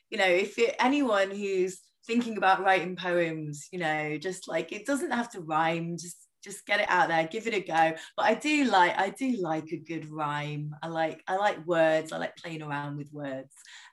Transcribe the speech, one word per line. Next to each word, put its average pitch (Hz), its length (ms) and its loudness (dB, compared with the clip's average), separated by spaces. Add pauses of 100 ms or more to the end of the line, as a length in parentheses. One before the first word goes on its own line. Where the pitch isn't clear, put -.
you 220 80 -6
know, 196 80 4
if 185 320 2
it, 233 220 2
anyone 233 500 4
who's 196 500 -2 (280)
thinking 233 280 0
about 190 280 4
writing 185 320 2
poems, 160 760 -2
you 185 60 -10
know, 151 400 -2
just, 180 300 -8
like, 170 240 -4
it 208 160 -10
doesn't 285 240 -2
have 240 220 -2
to 196 60 -12
rhyme, 165 600 0
just, 175 180 -14 (260)
just 196 220 -16
get 208 140 0
it - 100 0
out 170 200 4
there, 165 180 2
give 214 180 -6
it 233 80 -2
a 202 60 0
go. 165 340 2 (240)
But - 80 2
I 220 80 6
do 294 320 2
like, 185 320 6
I 196 140 0
do 247 280 -2
like 160 320 -2
a 165 60 -6
good 151 340 -10
rhyme. 147 680 -4
I 165 60 -6
like, 160 400 -2
I 185 100 -2
like 196 300 0
words. 160 440 2
I 165 60 -6
like 165 180 -6
playing 160 280 -10
around 147 340 -6
with 147 160 -12
words. 139 400 -10 (400)